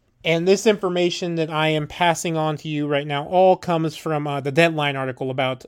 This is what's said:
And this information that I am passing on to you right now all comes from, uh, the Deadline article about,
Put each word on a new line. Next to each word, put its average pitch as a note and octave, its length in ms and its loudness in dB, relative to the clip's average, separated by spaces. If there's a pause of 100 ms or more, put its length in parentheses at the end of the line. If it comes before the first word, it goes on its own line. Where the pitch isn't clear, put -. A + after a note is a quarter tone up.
(240)
And E3 240 0
this G3 180 4
information F3 680 0
that D#3+ 140 -2
I D#3 180 0
am D#3 180 0
passing E3+ 520 0
on D#3 200 -2
to D#3 120 -10
you D3 180 -4
right C#3+ 180 -2
now D3 220 -4
all F#3 300 6
comes D#3+ 400 -2
from, D3+ 280 -4
uh, C#3+ 140 -4
the C3+ 140 -4
Deadline D#3 420 2
article C3 340 -6
about, C3 380 -4